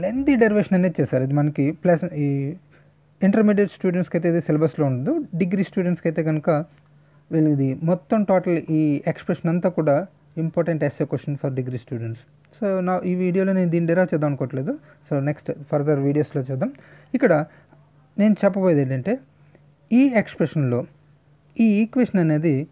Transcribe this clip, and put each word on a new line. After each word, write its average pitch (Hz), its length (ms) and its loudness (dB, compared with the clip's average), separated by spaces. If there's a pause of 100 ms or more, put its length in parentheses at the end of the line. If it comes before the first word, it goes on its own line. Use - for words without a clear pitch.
lengthy 269 300 0 (100)
derivation 208 320 2
అనేది 180 240 2
చేశారు. 131 260 0
ఇది 143 140 0
మనకి 147 240 0 (160)
plus 175 240 2 (200)
ఈ 143 40 0 (960)
ఇంటర్మీడియట్ 208 500 2
స్టూడెంట్స్కి 180 400 -2
అయితే 175 160 0
ఇది 170 160 2
సిలబస్లో 156 400 0
ఉండదు. 135 240 -2 (280)
డిగ్రీ 190 280 0
స్టూడెంట్స్కి 175 400 -2
అయితే 160 180 -2
కనుక 156 240 0 (840)
వీళ్ళు 156 220 4
ఇది 135 140 0 (200)
మొత్తం 180 300 0 (100)
టోటల్ 180 300 2 (220)
ఈ - 20 2 (300)
ఎక్స్‌ప్రెషన్ - 400 -4
అంతా 180 160 0 (100)
కూడా 151 180 2 (480)
ఇంపార్టెంట్ 160 440 -2
essay 143 240 -4
question 147 280 -6
for 143 80 -4 (100)
degree 127 260 -6
students. 113 360 -10 (360)
So, 220 100 -4 (220)
నా 185 60 0 (160)
ఈ 180 120 0
వీడియోలో 190 360 0
నేను 180 140 2
దీన్ని 170 180 0
డెరైవ్ 180 220 2
చేద్దాం 151 200 0
అనుకోవట్లేదు. 135 400 -4 (360)
So, 151 60 -2 (160)
నెక్స్ట్ - 200 -8 (220)
ఫర్దర్ 143 340 0
వీడియోస్లో 143 440 0
చూద్దాం. 139 200 -4 (460)
ఇక్కడ 240 160 4 (880)
నేను 208 240 4
చెప్పబోయేది 185 400 2
ఏంటంటే, 131 300 -4 (840)
ఈ - 20 6 (200)
ఎక్స్‌ప్రెషన్‌లో 135 580 -2 (840)
ఈ - 20 4 (160)
ఈక్వేషన్ 220 440 0
అనేది 156 280 2 (180)